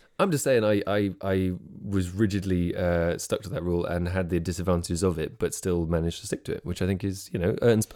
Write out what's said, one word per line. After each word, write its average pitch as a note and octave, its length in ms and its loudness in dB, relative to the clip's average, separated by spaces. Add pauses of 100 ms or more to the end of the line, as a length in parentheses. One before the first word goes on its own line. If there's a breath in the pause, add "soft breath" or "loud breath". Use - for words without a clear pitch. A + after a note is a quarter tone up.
(180 soft breath)
I'm G3 120 2
just D3 140 0
saying B2 180 4
I, G#2 240 4
I, G2+ 240 2 (120)
I F#2+ 300 2 (300)
was F#2+ 280 0
rigidly, F#2 680 0
uh, E2+ 420 2
stuck - 240 -4
to - 60 -12
that E2 160 -4
rule F2 200 2
and F2 220 -2
had F2 240 0
the F2 80 2
disadvantages F2 640 0
of F2+ 160 2
it, D#2 200 -6
but E2 140 0
still F2 340 0
managed E2 340 0
to - 80 -14
stick - 160 -6
to - 80 -6
it, - 120 -6
which - 160 -6
I F#2 60 0
think F#2+ 160 0
is, G2 300 -6
you - 80 -2
know, F#2 220 2
earns, A#2 340 4